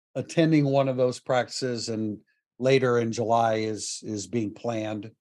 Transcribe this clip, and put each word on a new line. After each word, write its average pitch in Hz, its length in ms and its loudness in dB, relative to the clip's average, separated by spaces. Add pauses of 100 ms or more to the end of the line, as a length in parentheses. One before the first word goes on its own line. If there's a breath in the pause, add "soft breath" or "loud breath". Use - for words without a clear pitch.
(140)
attending 160 500 2
one 135 240 2
of 127 80 -2
those 127 220 0
practices, 120 680 -2
and 110 300 -4 (420)
later 127 400 4
in 113 100 0
July 113 460 2
is, 110 480 -4
is 104 240 -6
being 110 260 -2
planned. 110 560 -6 (100)